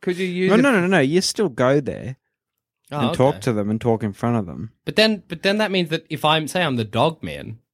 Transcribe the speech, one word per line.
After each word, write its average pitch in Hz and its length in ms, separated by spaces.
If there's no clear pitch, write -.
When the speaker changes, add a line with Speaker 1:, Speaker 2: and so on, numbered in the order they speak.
Speaker 1:
Could 180 140
you 190 80
use 185 240
Speaker 2:
No, 196 60
Speaker 1:
it 247 60
Speaker 2:
no, 277 180
no, 175 60
no. 185 140
You 143 200
still 202 280
go 131 320
there 110 360
Speaker 3:
Oh, 139 160
Speaker 2:
and 165 80
talk 135 200
Speaker 3:
okay. - 80
Speaker 2:
to 127 100
them 104 160
and 110 100
talk 113 220
in 104 100
front 120 240
of 107 100
them. 82 240
Speaker 3:
But - 120
then, 214 300
but 165 160
then 202 160
that 214 120
means 185 180
that 160 220
if 151 140
I'm, 156 220
say 180 160
I'm 143 140
the 117 80
dog 120 380
man 82 360